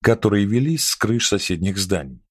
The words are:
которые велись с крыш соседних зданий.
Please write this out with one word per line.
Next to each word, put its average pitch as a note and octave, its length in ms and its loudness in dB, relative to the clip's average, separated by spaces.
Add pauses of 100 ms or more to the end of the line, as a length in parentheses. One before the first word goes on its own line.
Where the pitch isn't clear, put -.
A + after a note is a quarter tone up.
которые G#2 460 2
велись C3+ 380 0
с - 100 -2
крыш A2+ 320 -2
соседних F#2+ 500 -2
зданий. F2+ 540 -4